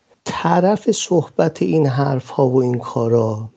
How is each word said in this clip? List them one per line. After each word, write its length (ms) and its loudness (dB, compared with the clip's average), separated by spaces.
طرف 640 0
صحبت 720 0
این 240 2
حرف‌ها 640 0
و 140 2
این 160 0
کارا 800 -2